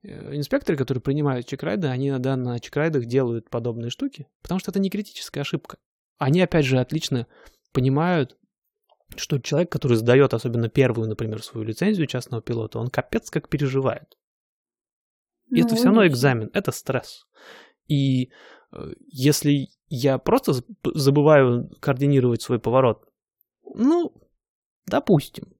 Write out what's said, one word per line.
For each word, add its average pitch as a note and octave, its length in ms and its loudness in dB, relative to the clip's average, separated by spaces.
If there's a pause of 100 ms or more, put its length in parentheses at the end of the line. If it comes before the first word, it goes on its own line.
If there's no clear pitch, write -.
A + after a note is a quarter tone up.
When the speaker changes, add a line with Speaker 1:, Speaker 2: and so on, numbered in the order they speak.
Speaker 1:
э, C#3+ 340 -12
инспекторы, D#3+ 400 -2
которые C3 240 -2
принимают C#3 460 -2
чекрайды, E3 400 -4
они C3 220 -2
иногда C3+ 260 -2
на B2 240 -4
чекрайдах D3 460 -2
делают A#2 440 -2
подобные A#2 400 -6
штуки, C4 380 -10 (160)
потому F#3 160 -4
что F#3+ 120 -8
это G3 80 -2
не F#3+ 100 0
критическая - 520 -8
ошибка. - 360 -8 (420)
Они, D3 220 2
опять E3+ 240 2
же, C3 140 2
отлично B2+ 460 -4 (460)
понимают, C#3 640 0 (800)
что - 240 -4
человек, D#3 320 -2
который B2 260 0
сдает, B2 360 4
особенно A#2 360 -2
первую, A#2 400 2
например, A2 340 -6
свою A2 220 -10
лицензию E3+ 420 -2
частного - 360 -6
пилота, A#2 360 -6
он A#2+ 100 -6
капец - 400 -6
как - 200 -6
переживает. C3+ 680 -2 (1300)
И B3 120 2
Speaker 2:
Ну, A#3+ 40 6
Speaker 1:
это A3+ 100 0
все A#3 100 2
равно G#3+ 160 6
Speaker 2:
логично. E3+ 140 6
Speaker 1:
экзамен, A#2+ 380 0
это G3 180 -2
стресс. - 540 -8 (640)
И, C3+ 420 0 (420)
э, - 220 -14 (140)
если C#3+ 600 0 (220)
я C3+ 280 0
просто - 360 0
заб-, - 400 -6
забываю C#3 760 4 (100)
координировать C3 640 2
свой B2 180 -2
поворот, A#2+ 460 2 (680)
ну, D4+ 380 2 (720)
допустим. - 760 0